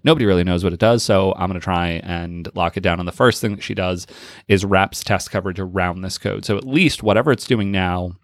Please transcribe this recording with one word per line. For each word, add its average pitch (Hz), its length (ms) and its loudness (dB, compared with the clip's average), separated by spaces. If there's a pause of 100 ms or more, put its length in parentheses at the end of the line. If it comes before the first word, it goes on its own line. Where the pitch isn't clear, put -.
Nobody 143 220 4
really 90 180 4
knows 90 180 0
what 92 100 0
it 87 60 -8
does, 117 240 4
so 95 340 2
I'm 92 120 -4
gonna 95 100 -6
try 87 460 -2
and 85 500 -8
lock 87 220 -2
it 95 80 -6
down 87 160 0
on 87 60 -4
the 87 60 -6
first 123 280 2
thing 104 160 -2
that - 80 -14
she - 100 -6
does 90 320 -4 (400)
is 98 180 4
wraps 98 380 2
test - 300 -2
coverage 95 260 -4
around 90 440 -4
this 95 140 -8
code." 101 280 -6
So 104 120 0
at 113 80 -6
least 143 380 2
whatever 110 300 2
it's - 140 -10
doing 101 260 0
now, 90 400 -2 (120)